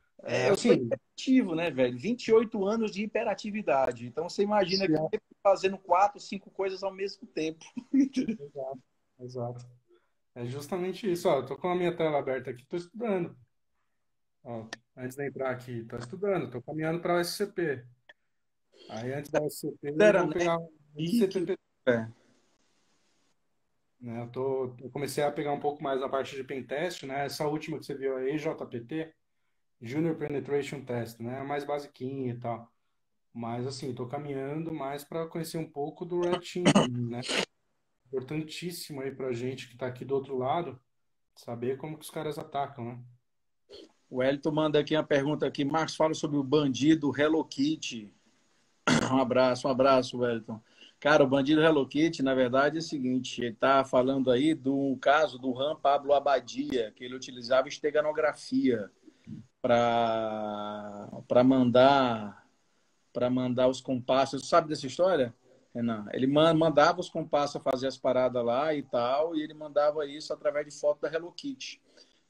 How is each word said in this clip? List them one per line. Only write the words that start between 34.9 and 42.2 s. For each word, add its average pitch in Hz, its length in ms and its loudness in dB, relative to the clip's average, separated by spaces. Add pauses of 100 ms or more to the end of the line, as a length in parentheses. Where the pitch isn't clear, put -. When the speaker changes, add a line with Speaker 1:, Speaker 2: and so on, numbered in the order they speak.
Speaker 2:
pra 165 240 -6
conhecer 165 300 -8
um 160 120 -8
pouco 151 360 -8
do 175 160 -2
Red 175 180 0
Team 180 240 -6
também, 127 440 4
né? 120 120 -6 (880)
Importantíssimo 151 920 -8
aí 135 100 -6
pra 131 220 -6
gente 127 340 -6
que - 80 -20
tá 131 120 -6
aqui 127 180 -10
do 135 100 -2
outro 135 220 -4
lado, 135 420 -2 (560)
saber 120 400 -6
como 156 220 -10
que - 80 -18
os - 40 -16
caras 151 300 -6